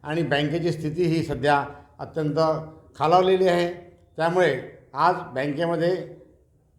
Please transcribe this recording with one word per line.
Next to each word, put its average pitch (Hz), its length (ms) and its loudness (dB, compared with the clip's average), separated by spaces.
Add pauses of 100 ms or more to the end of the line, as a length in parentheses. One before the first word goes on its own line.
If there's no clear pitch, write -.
आणि 156 200 -2
बँकेची 151 480 0
स्थिती 151 320 -4
ही 160 200 2
सध्या 139 420 0 (340)
अत्यंत 151 360 -4 (640)
खालावलेली 185 480 4
आहे. 175 500 -2 (200)
त्यामुळे 165 440 2 (320)
आज 165 220 2 (200)
बँकेमध्ये 165 800 -2 (640)